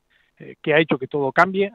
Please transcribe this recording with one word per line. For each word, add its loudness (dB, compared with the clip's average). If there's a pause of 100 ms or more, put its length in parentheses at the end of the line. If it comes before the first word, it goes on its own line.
(380)
eh, -18
que 0
ha 6
hecho 2
que -8
todo -2
cambie, 0